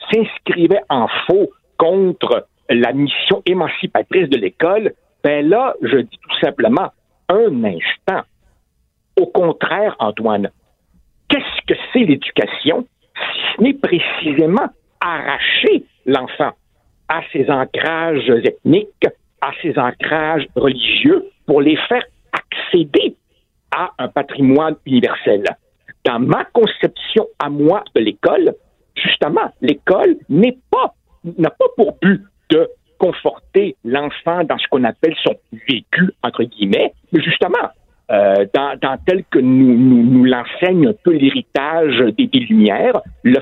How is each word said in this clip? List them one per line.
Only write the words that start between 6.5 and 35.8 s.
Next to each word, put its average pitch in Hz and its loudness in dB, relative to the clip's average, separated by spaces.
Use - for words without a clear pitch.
un 180 2
instant. 104 -6
Au 175 2
contraire, 180 -2
Antoine, 107 -4
qu'est-ce - -6
que 165 0
c'est 254 2
l'éducation, 160 -2
si - -8
ce - 0
n'est 269 2
précisément 160 -2
arracher 156 -2
l'enfant 131 -2
à 160 -4
ses 143 -2
ancrages 147 -2
ethniques, 127 0
à 139 -4
ses 147 -4
ancrages 151 -4
religieux, 131 0
pour 147 2
les 147 2
faire 247 -2
accéder - -2
à 175 -6
un 127 -6
patrimoine 143 0
universel. 117 0
Dans 120 -2
ma 151 0
conception - 0
à 143 -4
moi 151 2
de 127 2
l'école, 110 0
justement, - -2
l'école - 0
n'est 226 2
pas, - -2
n'a - 0
pas - 0
pour - 0
but 190 2
de 156 2
conforter 180 -2
l'enfant 147 -4
dans - -4
ce - -6
qu'on 127 0
appelle 156 -2
son 127 -2
vécu, 165 -2